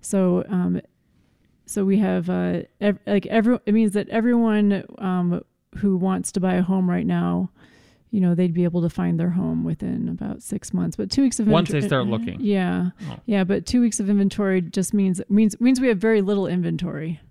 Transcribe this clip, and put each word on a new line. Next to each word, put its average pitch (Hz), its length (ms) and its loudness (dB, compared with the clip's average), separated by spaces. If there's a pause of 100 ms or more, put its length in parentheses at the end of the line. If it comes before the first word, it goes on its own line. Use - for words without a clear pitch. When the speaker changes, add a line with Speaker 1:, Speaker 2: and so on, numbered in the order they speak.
Speaker 1:
So, 185 460 2
um, 180 320 0 (840)
so 202 180 -2
we 196 140 2
have, 185 320 0
uh, 180 320 -2 (180)
ev-, 202 260 0
like, 202 200 0
every-, 226 400 2
it 208 60 0
means 214 200 4
that 202 180 -2
everyone, 220 720 2 (140)
um, 180 440 -2 (360)
who 196 180 2
wants 185 340 -2
to - 80 -4
buy 185 160 0
a 180 80 2
home 185 260 0
right 175 180 0
now, 175 440 0 (640)
you 208 80 0
know, 180 160 2
they'd 175 180 0
be 180 80 0
able 175 200 0
to 170 60 0
find 175 300 -2
their 170 120 0
home 165 340 -2
within - 440 -4
about - 320 -8
six - 320 -10
months. 175 240 -2
But 196 140 -6
two 277 120 2
weeks 247 180 2
of 208 80 2
Speaker 2:
Once 170 220 4
they 151 80 0
Speaker 1:
inventory 135 260 0
Speaker 2:
start - 20 -2
looking. 113 340 -4
Speaker 1:
Yeah. 180 500 0 (200)
Speaker 2:
Oh. - 60 -12 (100)
Speaker 1:
Yeah, 202 160 0
but 185 240 -2
two 247 140 2
weeks 233 180 0
of 196 100 -2
inventory 196 520 2
just 180 340 -4
means, 190 340 2
means, 208 320 2
means 247 200 4
we 262 80 2
have 214 100 2
very 220 240 2
little 196 240 0
inventory. 165 720 -4 (100)